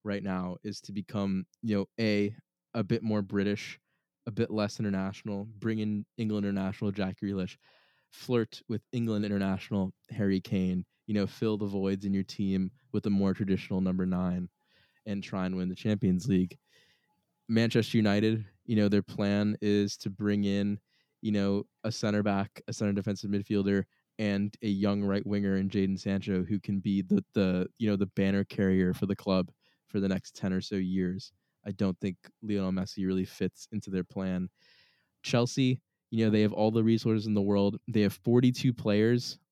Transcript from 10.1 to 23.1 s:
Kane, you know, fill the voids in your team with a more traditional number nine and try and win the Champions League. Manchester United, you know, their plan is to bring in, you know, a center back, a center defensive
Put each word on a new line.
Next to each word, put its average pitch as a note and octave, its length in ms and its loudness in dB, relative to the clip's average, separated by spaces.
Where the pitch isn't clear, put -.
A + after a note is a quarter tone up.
Kane, F#2 440 -2
you G#2+ 60 -4
know, G2+ 140 2
fill A2 300 -2
the G#2 80 -4
voids G2 400 -2
in G2 80 0
your G2 100 2
team F#2+ 480 -2
with G#2+ 140 -2
a G#2+ 40 0
more G2 240 2
traditional F#2+ 460 -2
number F#2 260 0
nine F2+ 440 -2
and G2+ 180 -6
try F#2+ 220 -4
and F#2 100 -2
win F#2 140 -2
the F#2 60 -6
Champions G2+ 520 0
League. F#2 300 2
Manchester A2+ 500 2
United, G#2+ 460 2
you A#2 100 -2
know, G#2 140 6
their G2+ 120 4
plan G#2 600 0
is G#2 360 2
to - 120 -8
bring G#2 340 0
in, G2+ 360 0
you A2 100 -2
know, G2+ 320 2
a A2+ 80 -4
center G#2 320 0
back, G2+ 440 -2
a A2+ 60 -8
center G#2 200 -2
defensive G2 360 -4